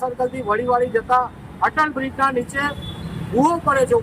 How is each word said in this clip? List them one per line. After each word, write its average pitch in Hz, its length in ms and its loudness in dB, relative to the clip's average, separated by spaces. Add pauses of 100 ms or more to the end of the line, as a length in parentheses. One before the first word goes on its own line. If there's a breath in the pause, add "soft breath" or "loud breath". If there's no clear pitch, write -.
સર્કલથી 254 460 -2
વળી 233 240 0
વાળી 247 240 2
જતા 247 280 2 (380)
અટલ 302 340 2
બ્રિજના 269 360 -2
નીચે 254 300 -4 (680)
ભૂવો 294 240 4 (120)
પડે 269 200 4
છે. 240 160 2